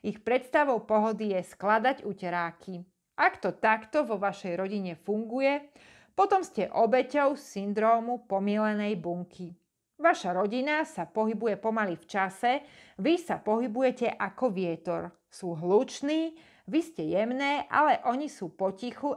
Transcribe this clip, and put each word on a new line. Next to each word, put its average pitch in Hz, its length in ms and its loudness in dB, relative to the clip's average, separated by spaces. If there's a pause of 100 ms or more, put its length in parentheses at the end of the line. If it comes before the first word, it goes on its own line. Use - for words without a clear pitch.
Ich 208 160 -6
predstavou 220 640 2
pohody 214 500 2
je 185 60 0
skladať 226 640 0
uteráky. 175 800 -6 (320)
Ak 349 240 2
to 175 160 -2
takto 220 480 2
vo 220 160 -2
vašej 190 400 -4
rodine 190 360 -4
funguje, 254 760 -2 (400)
potom 392 320 4
ste - 240 -2
obeťou 254 680 2
syndrómu 226 920 0
pomielenej 208 720 0
bunky. 175 560 -8 (400)
Vaša 294 400 0
rodina 254 480 0
sa 180 240 -8
pohybuje 220 480 -2
pomaly 214 400 -2
v - 80 -16
čase, 190 480 0 (480)
vy 302 160 4
sa 214 240 -4
pohybujete 240 720 0
ako 202 380 -2
vietor. 170 640 -4 (160)
Sú 170 240 -8
hluční, 269 800 0 (320)
vy 262 160 0
ste 156 240 -6
jemné, 254 640 0
ale 285 320 4
oni 269 240 -2
sú 180 240 -10
potichu 226 640 -4